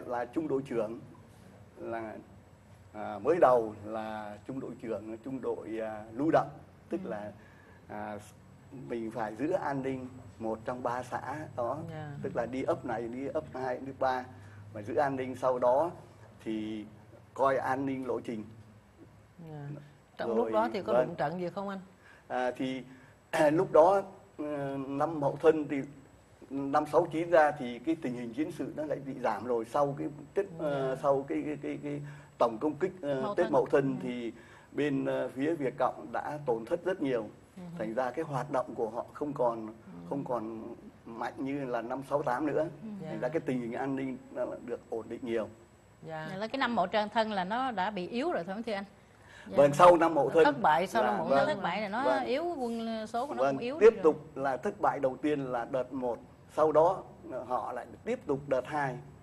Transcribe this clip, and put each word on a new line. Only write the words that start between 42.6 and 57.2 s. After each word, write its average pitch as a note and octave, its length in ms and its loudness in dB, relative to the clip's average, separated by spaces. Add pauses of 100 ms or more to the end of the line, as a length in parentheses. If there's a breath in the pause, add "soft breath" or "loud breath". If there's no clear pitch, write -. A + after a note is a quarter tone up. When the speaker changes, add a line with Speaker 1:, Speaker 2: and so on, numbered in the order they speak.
Speaker 2:
Ừ. A3 60 -10 (120)
Speaker 3:
Dạ. - 80 -8
Speaker 1:
Thành - 100 -8
ra B2 80 -2
cái D#3 120 0
tình C3+ 220 0
hình A#2 120 -6
an C3+ 220 -2
ninh C3 220 -4 (140)
nó B2 140 -4 (200)
được A#2 240 -8
ổn A2+ 200 -4
định A#2 140 -8
nhiều. A2+ 260 -2 (580)
Speaker 3:
Dạ. D#3 220 -8
Speaker 2:
Vậy F#3 100 -8
là A3 80 -4
cái C4 120 -6
năm A#3+ 160 2
Mậu A3 120 4
Trân G#3 220 0
Thân A3 220 2
là F#3+ 120 0
nó B3 280 -2
đã F#3+ 200 -2
bị F3+ 160 -4
yếu C4+ 240 -2
rồi G3+ 120 -2
phải F#3+ 120 -6
không A3+ 80 -6
thưa A3+ 100 -4
anh? G3 100 -4 (640 loud breath)
Dạ. - 100 0
Speaker 1:
Vâng, C#3+ 160 8
sau F3 240 12
năm E3 160 4
Mậu C#3 160 4
Thân. D#3+ 160 8
Speaker 3:
Thất C#3+ 160 4
bại E3+ 260 4
sau A3 160 2
Speaker 1:
Dạ, - 60 4
Speaker 3:
năm G3 80 2
Mậu E3 100 -2
Speaker 1:
vâng. C#3 120 6
Speaker 3:
Thân. - 160 6
Speaker 2:
Thất - 80 -6
bại F#3 180 -2
là G3+ 80 -4
nó A3 140 -2
Speaker 1:
Vâng. - 220 2
Speaker 2:
yếu, C4 180 0
quân A3+ 640 -4
số A#3+ 200 -2
của D4 60 -8
nó B3 100 2
Speaker 1:
Vâng, C#3 120 4
Speaker 2:
cũng C3+ 80 -4
yếu C4 160 -4
Speaker 1:
tiếp G#3+ 100 12
Speaker 2:
đi A3+ 60 8
rồi. G3 80 -4
Speaker 1:
tục D3+ 160 8 (160)
là C3+ 220 0
thất G3+ 240 -4
bại C3+ 180 2
đầu C3 220 2
tiên D3+ 240 2
là B2 260 -2
đợt C3 220 -2
một, B2 240 -2 (340)
sau D#3 200 4
đó E3+ 320 6 (440)